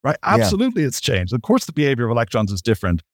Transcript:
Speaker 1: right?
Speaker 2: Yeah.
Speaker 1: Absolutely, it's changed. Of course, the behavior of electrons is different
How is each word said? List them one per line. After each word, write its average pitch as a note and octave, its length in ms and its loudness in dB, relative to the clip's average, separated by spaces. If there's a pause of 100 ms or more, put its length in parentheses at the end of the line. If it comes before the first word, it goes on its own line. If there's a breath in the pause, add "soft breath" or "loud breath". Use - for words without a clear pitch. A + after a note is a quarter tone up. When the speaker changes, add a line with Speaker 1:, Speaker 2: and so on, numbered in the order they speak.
Speaker 1:
right? D3 220 -2
Speaker 2:
Yeah. F#3+ 100 2
Speaker 1:
Absolutely, G#3+ 500 2
it's B2+ 160 -4
changed. F#2 320 0
Of B2 100 -4
course, B3 240 2
the E3+ 60 -14
behavior C#3 340 0
of A2 40 -2
electrons A2+ 400 0
is F#2 120 -4
different F2+ 400 0 (100)